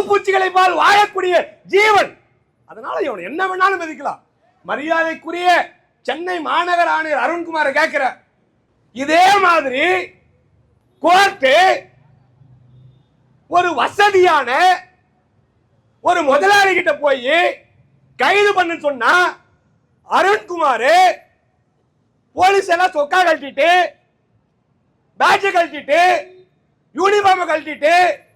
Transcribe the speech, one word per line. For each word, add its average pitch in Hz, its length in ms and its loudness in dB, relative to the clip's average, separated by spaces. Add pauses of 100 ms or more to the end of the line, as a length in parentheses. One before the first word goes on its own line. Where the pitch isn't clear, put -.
பூச்சிகளை 381 420 0
போல் 370 320 2
வாழக்கூடிய 392 520 2 (400)
ஜீவன். 403 380 2 (540)
அதனால 226 360 -12
இவன் 214 280 -6
என்ன 359 200 -4
வேணாலும் 370 340 -2
மதிக்கலாம். 269 380 -10 (440)
மரியாதைக்குரிய 320 840 -4 (520)
சென்னை 349 440 -8
மாநகர 339 520 -2
ஆணையர் 302 280 -4
அருண்குமாரை 320 540 -4
கேட்கிற, 302 260 -2 (920)
இதே 311 300 2 (140)
மாதிரி 311 460 0 (1160)
கோர்ட்டு 339 520 2 (1900)
ஒரு 349 260 0
வசதியான 359 760 2 (1500)
ஒரு 349 220 0
முதலாளி 381 500 2
கிட்ட 330 220 -2
போய் 269 380 -2 (840)
கைது 403 340 2
பண்ணுன்னு 339 340 -2
சொன்னா, 277 260 0 (960)
அருண்குமார் 311 840 0 (1400)
போலீஸ் 381 380 2
எல்லாம் 359 220 0
சொக்கா 302 240 -2
கழட்டிட்டு, 311 500 0 (1500)
பேட்ஜை 392 340 0
கழட்டிட்டு, 302 460 -2 (960)
யூனிஃபார்மை 381 540 2
கழட்டிட்டு, 302 440 -2 (420)